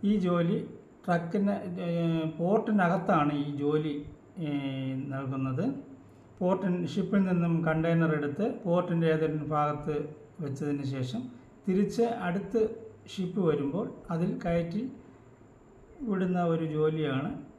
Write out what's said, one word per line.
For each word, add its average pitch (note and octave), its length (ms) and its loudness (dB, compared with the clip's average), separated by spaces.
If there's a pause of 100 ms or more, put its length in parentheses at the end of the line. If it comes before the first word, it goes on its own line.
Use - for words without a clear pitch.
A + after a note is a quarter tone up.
ഈ G#3 40 4 (140)
ജോലി F3 320 2 (460)
ട്രക്കിന്, F#3+ 500 0 (320)
ഏ, E3+ 40 -2 (480)
പോർട്ടിനകത്താണ് F3 960 4 (120)
ഈ - 20 -4 (160)
ജോലി, D3+ 320 2 (520)
ഏ, D3 40 -2 (600)
നൽകുന്നത്. C3+ 520 -2 (760)
പോർട്ടിൻ-, F3+ 540 0
ഷിപ്പിൽ G3 360 2
നിന്നും E3+ 260 2 (120)
കണ്ടെയ്നർ D#3+ 520 4
എടുത്ത് D3 280 -2 (180)
പോർട്ടിൻ്റെ E3+ 500 2
ഏതെങ്കിലും D#3 420 0
ഭാഗത്ത് D3 400 0 (460)
വെച്ചതിന് C#3 520 -4
ശേഷം C3 280 -4 (440)
തിരിച്ച് G3+ 380 2 (220)
അടുത്ത് F#3+ 340 -2 (520)
ഷിപ്പ് F#3+ 360 -4
വരുമ്പോൾ C#3+ 380 0 (280)
അതിൽ F3 160 0 (140)
കയറ്റി E3+ 380 0 (1300)
വിടുന്ന F3+ 300 2 (140)
ഒരു D#3+ 220 0
ജോലിയാണ് D3+ 560 0 (280)